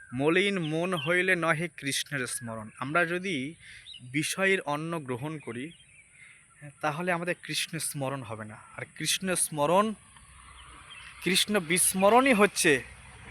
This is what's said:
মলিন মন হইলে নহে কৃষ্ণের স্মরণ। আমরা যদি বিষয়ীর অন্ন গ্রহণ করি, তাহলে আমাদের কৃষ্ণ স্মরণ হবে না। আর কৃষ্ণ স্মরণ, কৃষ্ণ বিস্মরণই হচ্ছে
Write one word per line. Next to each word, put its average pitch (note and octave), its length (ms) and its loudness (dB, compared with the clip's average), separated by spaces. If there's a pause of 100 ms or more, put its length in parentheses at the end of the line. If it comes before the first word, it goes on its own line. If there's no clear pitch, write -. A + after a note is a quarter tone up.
(140)
মলিন F3+ 460 2
মন E3 360 -2
হইলে F3+ 400 2
নহে E3 320 0 (100)
কৃষ্ণের C3+ 500 -4
স্মরণ। A2+ 420 -10 (100)
আমরা D#3+ 260 0
যদি E3 500 -4 (460)
বিষয়ীর D#3 600 0
অন্ন D#3+ 380 -4
গ্রহণ C#3 380 -6
করি, B2+ 340 -10 (1120)
তাহলে D#3+ 300 -2
আমাদের E3+ 320 -2
কৃষ্ণ - 360 -4
স্মরণ C#3 420 -4
হবে A2 240 -10
না। G#2+ 120 -14 (200)
আর B2 80 -10 (100)
কৃষ্ণ F3 400 -2
স্মরণ, F3 580 2 (1300)
কৃষ্ণ F#3+ 360 2
বিস্মরণই F#3+ 760 6
হচ্ছে F#3 500 4 (480)